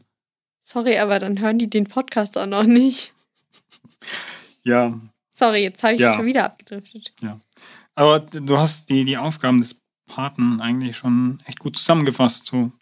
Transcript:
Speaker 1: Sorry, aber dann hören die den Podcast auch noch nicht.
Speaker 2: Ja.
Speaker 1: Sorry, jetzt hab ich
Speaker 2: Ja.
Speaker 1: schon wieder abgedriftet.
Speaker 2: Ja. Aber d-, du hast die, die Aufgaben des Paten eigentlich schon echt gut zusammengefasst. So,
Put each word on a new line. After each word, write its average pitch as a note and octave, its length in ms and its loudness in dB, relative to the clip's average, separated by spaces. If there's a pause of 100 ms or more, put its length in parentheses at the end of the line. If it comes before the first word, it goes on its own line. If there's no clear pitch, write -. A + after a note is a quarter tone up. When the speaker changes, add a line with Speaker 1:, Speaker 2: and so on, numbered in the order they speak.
(600)
Speaker 1:
Sorry, A#3 380 -2
aber G3+ 200 0
dann G3 200 -4
hören A3 200 0
die A3+ 100 -2
den G#3 160 0
Podcast A3+ 520 -4
auch - 80 -4
noch G3 180 -2
nicht. B3 480 4 (1500)
Speaker 2:
Ja. A#2+ 340 0 (360)
Speaker 1:
Sorry, G#3+ 300 2
jetzt F#3 200 -6
hab A3+ 80 4
ich A#3 80 0
Speaker 2:
Ja. A#3+ 140 4
Speaker 1:
schon A3 120 -2
wieder B3+ 200 0
abgedriftet. - 760 -14
Speaker 2:
Ja. G#2+ 220 -12 (520)
Aber D3+ 280 4
d-, D#3 180 -12
du C#3 180 2
hast D#3 320 -2
die, C3+ 140 2
die C3+ 140 -2
Aufgaben C3+ 420 0
des - 220 -4 (240)
Paten A#2+ 560 -2
eigentlich A#2+ 340 -4
schon B2+ 500 0
echt - 140 -16
gut - 160 -8
zusammengefasst. C3+ 720 0
So, B2 240 -2 (100)